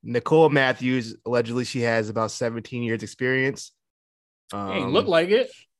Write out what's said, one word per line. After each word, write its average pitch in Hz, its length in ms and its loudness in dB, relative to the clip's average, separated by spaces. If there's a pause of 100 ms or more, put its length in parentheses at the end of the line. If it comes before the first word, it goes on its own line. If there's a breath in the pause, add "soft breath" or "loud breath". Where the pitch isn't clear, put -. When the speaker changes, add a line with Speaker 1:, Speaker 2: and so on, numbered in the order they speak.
Speaker 1:
Nicole 147 460 4
Matthews, 127 640 0 (100)
allegedly 120 380 0
she 120 180 -4
has 113 280 0
about 110 220 -2
seventeen 117 500 -6
years 113 220 -4
experience. 131 680 -2 (800)
Speaker 2:
Ain't 101 400 -4
look 185 140 2
Speaker 1:
Um, 196 60 -2
Speaker 2:
like 170 180 2
it. 226 220 0 (280)